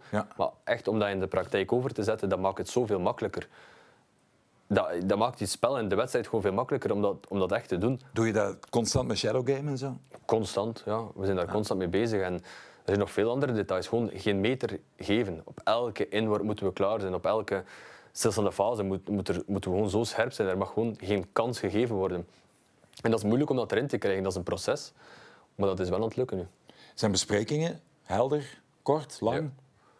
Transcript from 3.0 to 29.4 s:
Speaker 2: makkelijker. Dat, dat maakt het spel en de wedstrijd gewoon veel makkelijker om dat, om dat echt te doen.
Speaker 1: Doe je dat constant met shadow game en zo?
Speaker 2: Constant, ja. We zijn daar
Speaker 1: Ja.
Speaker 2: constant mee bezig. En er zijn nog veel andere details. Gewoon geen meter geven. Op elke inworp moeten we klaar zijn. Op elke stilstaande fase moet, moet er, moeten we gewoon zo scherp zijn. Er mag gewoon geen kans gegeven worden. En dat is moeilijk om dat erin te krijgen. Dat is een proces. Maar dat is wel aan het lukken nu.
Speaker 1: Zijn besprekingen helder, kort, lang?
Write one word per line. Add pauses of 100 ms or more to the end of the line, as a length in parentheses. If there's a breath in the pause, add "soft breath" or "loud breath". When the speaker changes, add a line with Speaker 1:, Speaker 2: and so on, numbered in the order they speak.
Speaker 2:
makkelijker. (1200 loud breath)
Dat, (160)
dat
maakt
het
spel
en
de
wedstrijd
gewoon
veel
makkelijker
om
dat, (120)
om
dat
echt
te
doen. (120)
Speaker 1:
Doe
je
dat
constant
met
shadow
game
en
zo? (280)
Speaker 2:
Constant,
ja. (100)
We
zijn
daar
Speaker 1:
Ja.
Speaker 2:
constant
mee
bezig.
En
er (440 loud breath)
zijn
nog
veel
andere
details.
Gewoon
geen
meter (180)
geven.
Op
elke
inworp
moeten
we
klaar
zijn.
Op
elke (480 loud breath)
stilstaande
fase
moet,
moet
er,
moeten
we
gewoon
zo
scherp
zijn.
Er
mag
gewoon
geen
kans
gegeven
worden. (760 soft breath)
En
dat
is
moeilijk
om
dat
erin
te
krijgen.
Dat
is
een
proces. (640 loud breath)
Maar
dat
is
wel
aan
het
lukken
nu. (480 loud breath)
Speaker 1:
Zijn
besprekingen (220)
helder, (220)
kort,
lang? (500 soft breath)